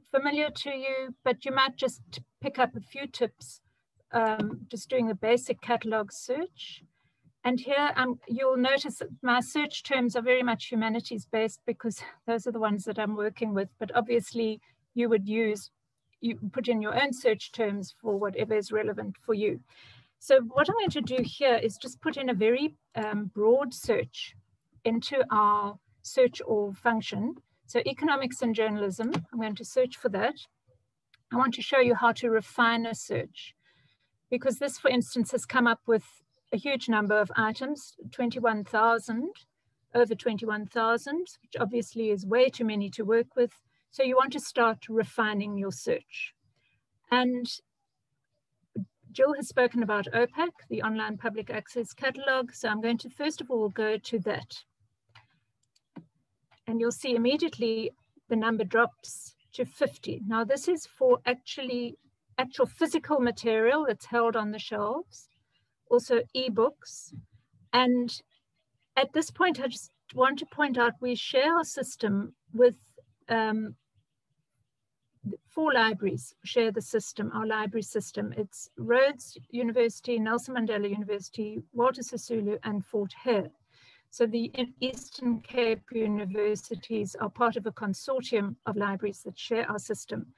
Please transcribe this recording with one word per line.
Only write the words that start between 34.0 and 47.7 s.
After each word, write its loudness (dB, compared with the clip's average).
because -2
this, -4
for 4
instance, 0
has -2
come 2
up 2
with 4
a -2
huge -4
number 4
of 2
items, -2
twenty-one 0
thousand, 2
over 4
twenty-one -4
thousand, 0
which -12
obviously -2
is -2
way 4
too -4
many -2
to -8
work 2
with. 2
So -4
you 2
want 6
to -4
start 0
refining 0
your -4
search. -6
And 2